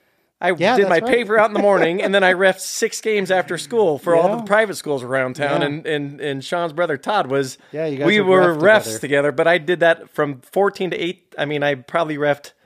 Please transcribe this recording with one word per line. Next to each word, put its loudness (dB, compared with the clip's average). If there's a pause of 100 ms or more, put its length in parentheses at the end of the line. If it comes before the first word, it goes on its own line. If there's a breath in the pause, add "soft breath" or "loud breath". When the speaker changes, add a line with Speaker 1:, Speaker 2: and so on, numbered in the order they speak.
(420)
Speaker 1:
I 0
Speaker 2:
Yeah, 2
Speaker 1:
did 4
my 4
Speaker 2:
that's 0
right. 2
Speaker 1:
paper 0
out 4
in -6
the -2
morning, 2
and 0
then 4
I 4
Speaker 2:
<laughs> 2
Speaker 1:
reffed 2
six -6
games -2
after 0
school 0
for 0
all 4
Speaker 2:
Yeah. -2
Speaker 1:
the -8
private 2
schools -4
around -2
town. -2
Speaker 2:
Yeah. 0
Speaker 1:
And, -8
and, -6
and -6
Sean's -4
brother, -2
Todd, -2
was, -2 (140)
Speaker 2:
Yeah, -6
you -6
guys -2
Speaker 1:
we 4
Speaker 2:
would 0
Speaker 1:
were 4
Speaker 2:
ref 4
Speaker 1:
refs -
Speaker 2:
together. -8
Speaker 1:
together, 0
but 0
I 4
did -2
that 2
from -4
fourteen -2
to -4
eight. -8
I -4
mean, -4
I 0
probably -4
reffed -2 (140)